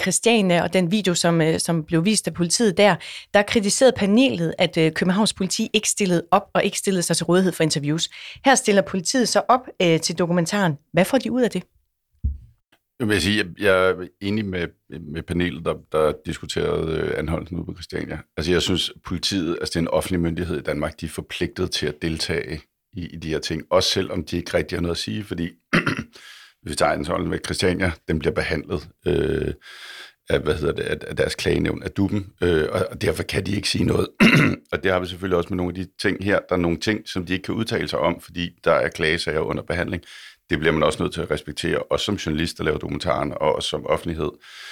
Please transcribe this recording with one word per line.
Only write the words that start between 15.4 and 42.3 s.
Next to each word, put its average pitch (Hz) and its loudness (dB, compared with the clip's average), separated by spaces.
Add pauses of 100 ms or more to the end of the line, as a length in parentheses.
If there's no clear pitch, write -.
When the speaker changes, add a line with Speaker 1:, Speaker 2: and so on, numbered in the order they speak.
Speaker 2:
der, 82 0 (180)
der 78 4 (140)
diskuterede, 80 -2
øh, 80 -2
anholdelsen 80 -4
ude 85 -8
på 85 -10
Christiania. 82 -10 (180)
Altså, 82 0
jeg 85 4
synes, 92 0 (120)
politiet, 85 -2
altså, - -6
det - -6
er 87 2
en 82 0
offentlig 87 0
myndighed 82 -2
i 67 -8
Danmark, 76 -6
de 87 -6
er 80 -10
forpligtet 85 -6
til - -4
at 71 -6
deltage 78 -4 (320)
i, 87 -8
i - -16
de 82 -10
her 78 -2
ting, - -4
også - 2
selvom 92 -2
de - -6
ikke - -4
rigtig 87 -2
har 87 -4
noget 85 -2
at - -4
sige, 107 -6
fordi 87 -6 (220)
<clears throat> - -6
hvis - -10
vi 76 -4
tager 78 2
anholdelsen 85 -2
ved 87 -2
Christiania, 90 0 (160)
den 85 0
bliver 78 -2
behandlet, 80 -4 (180)
øh, 73 0 (760)
af, 73 2
hvad 73 0
hedder 78 -2
det, - -4
af, 78 -4 (100)
af 82 -10
deres - 0
klagenævn, 80 0
af 90 -8
duben, 98 -2
øh, 80 2
og, 92 0
og 80 -10
derfor 82 0
kan 95 -4
de 101 -2
ikke 101 -2
sige - 0
noget. - 2 (320)
<clears throat> - 0
Og 90 -2
det 95 2
har 92 2
vi 92 -4
selvfølgelig 90 -2
også 87 0
med 98 -2
nogle 90 -2
af 85 -6
de 92 -8 (100)
ting 95 -2
her. 98 4 (100)
Der 92 0
er 90 2
nogle 85 2
ting, 107 -2
som 90 -6
de 87 -4
ikke 92 -2
kan 92 -6
udtale 92 -2
sig - -2
om, 82 0
fordi 87 -8 (140)
der 82 4
er 69 2
klagesager 78 -2
under 76 -2
behandling. 85 -4 (480)
Det 80 0
bliver 78 4
man 78 2
også 76 2
nødt 78 -2
til 82 -6
at 80 -6
respektere, 76 -4
også - -2
som 104 -2
journalist, 80 -2